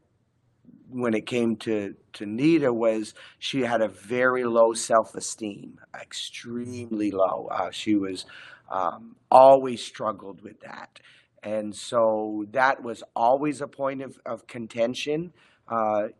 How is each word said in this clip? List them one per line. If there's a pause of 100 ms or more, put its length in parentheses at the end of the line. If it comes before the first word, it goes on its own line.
(880)
when
it
came
to, (180)
to
Nita
was (240)
she
had
a
very
low
self-esteem, (200)
extremely
low.
Uh,
she
was, (460)
um, (140)
always
struggled
with
that. (420)
And
so
that
was (140)
always
a
point
of,
of
contention, (360)
uh, (120)